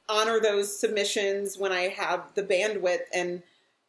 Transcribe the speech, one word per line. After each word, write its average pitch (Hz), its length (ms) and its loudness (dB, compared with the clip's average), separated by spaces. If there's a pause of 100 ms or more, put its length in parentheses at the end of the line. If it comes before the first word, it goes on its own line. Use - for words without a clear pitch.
honor 220 320 2
those 202 400 2
submissions 202 760 0
when 190 140 -2
I 180 180 0
have 180 460 -4
the 196 80 0
bandwidth. 185 720 2
And, 180 280 -2 (480)